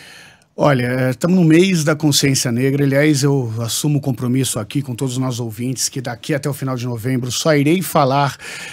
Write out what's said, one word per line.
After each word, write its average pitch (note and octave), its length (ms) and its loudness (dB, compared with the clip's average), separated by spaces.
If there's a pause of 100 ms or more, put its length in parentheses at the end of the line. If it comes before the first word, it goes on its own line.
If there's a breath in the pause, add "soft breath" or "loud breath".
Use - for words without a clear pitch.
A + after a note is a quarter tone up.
(560 loud breath)
Olha, C3 300 2
é, C3 280 0
tamo F3 220 0
no F3+ 80 4
mês E3 400 4
da D#3 120 2
consciência C#3 560 0
negra. C3+ 320 0
Aliás, C#3 400 2
eu C#3 360 0
assumo D3 380 -2
o C#3+ 40 0
compromisso B2+ 580 -2
aqui C3+ 240 -4
com B2+ 100 -8
todos B2+ 220 -4
os - 20 -4
nossos B2+ 220 -4
ouvintes A#2 500 -6
que C#3 100 -8
daqui B2+ 360 -6
até C#3+ 120 -4
o C#3+ 60 -2
final C3 220 -4
de A#2+ 100 -6
novembro B2 460 -4
só D#3 240 2
irei D3+ 260 4
falar C#3+ 560 2 (360 loud breath)